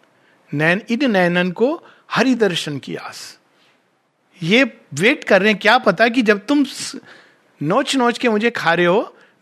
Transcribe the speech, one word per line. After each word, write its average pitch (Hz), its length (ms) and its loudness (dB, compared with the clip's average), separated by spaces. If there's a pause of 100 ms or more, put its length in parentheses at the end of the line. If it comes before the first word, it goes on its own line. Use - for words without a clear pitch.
(540)
नैन 165 360 0
इन 240 200 0
नैनन 180 400 0
को 254 360 -4 (240)
हरि 254 240 0
दर्शन 165 440 -2
की 82 180 -12
आस।" - 420 -16 (1040)
ये 220 360 2 (160)
वेट 233 300 0
कर 190 180 4
रहे 214 80 2
हैं, 202 120 -2
क्या 220 160 4
पता 226 300 2
कि 247 140 0
जब 208 240 0
तुम 294 180 2
स-, - 320 -10 (640)
नोच 226 340 0
नोच 240 220 0
के 247 100 -2
मुझे 220 220 0
खा 170 240 -2
रहे 175 120 2
हो, 208 300 0 (260)